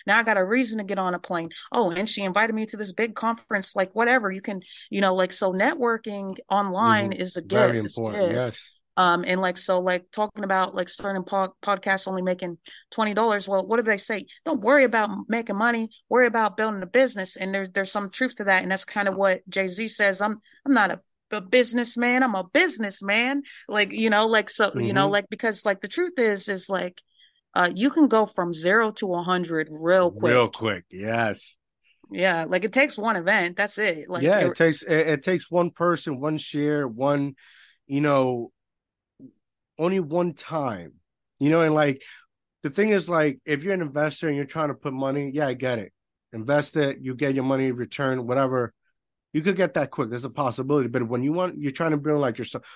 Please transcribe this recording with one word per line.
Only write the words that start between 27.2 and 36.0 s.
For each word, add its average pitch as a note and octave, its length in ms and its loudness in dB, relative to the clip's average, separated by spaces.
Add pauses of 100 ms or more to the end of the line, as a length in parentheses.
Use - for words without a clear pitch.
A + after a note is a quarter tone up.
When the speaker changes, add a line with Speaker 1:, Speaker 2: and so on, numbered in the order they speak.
Speaker 1:
uh, F3 200 4
you G#3+ 140 2
can C#4+ 200 6
go A3 180 4
from F3 260 -4
zero G3 400 2
to G3 220 -4
a E3+ 80 -2
hundred E3+ 480 -2
real E3+ 400 4
quick. A2+ 240 2
Speaker 2:
Real A#2+ 140 6
quick. G#2 420 -4
Yes. G#2+ 640 -4 (540)
Speaker 1:
Yeah. F3 360 0
Like, F#3 180 0
it G3+ 100 -6
takes C#4 240 2
one G#3+ 180 -2
event. F3+ 400 0
That's G3+ 220 -4
it. F3+ 320 -2
Like, E3+ 120 -4
Speaker 2:
Yeah, F#3 180 4
Speaker 1:
it F3 80 2
Speaker 2:
it E3+ 60 -2
takes, D#3+ 280 2
it, D#3+ 260 2
it D3 140 0
takes F#3 280 -2
one F3 200 2
person, E3+ 500 -2